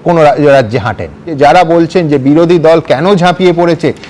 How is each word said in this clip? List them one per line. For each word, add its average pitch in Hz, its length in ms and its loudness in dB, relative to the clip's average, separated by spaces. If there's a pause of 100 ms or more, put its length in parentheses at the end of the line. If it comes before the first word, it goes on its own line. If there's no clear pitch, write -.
কোনো 165 200 0
রা-, 147 280 2
রাজ্যে 127 280 0
হাঁটেন। 107 580 -10
যারা 147 260 2
বলছেন 170 440 0
যে 147 100 0
বিরোধী 160 420 2
দল 160 280 2
কেন 160 280 0
ঝাঁপিয়ে 180 380 0
পড়েছে, 170 400 -2 (160)